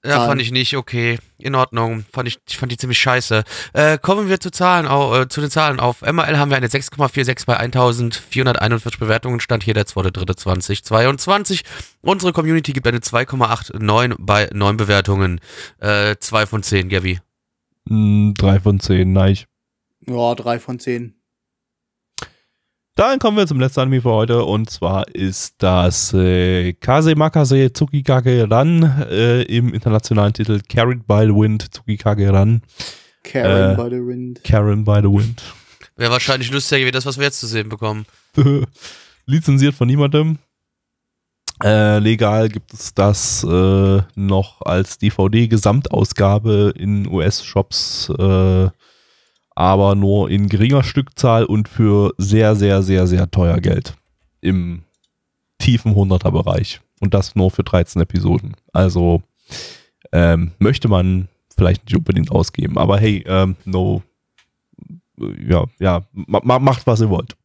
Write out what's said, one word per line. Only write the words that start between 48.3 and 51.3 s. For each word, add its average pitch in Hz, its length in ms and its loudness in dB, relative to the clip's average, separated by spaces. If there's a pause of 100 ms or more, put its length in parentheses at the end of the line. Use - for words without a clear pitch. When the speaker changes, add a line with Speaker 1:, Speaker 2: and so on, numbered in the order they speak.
Speaker 3:
aber 98 380 2
nur 98 380 0
in 101 180 2
geringer 117 320 2
Stückzahl 120 640 0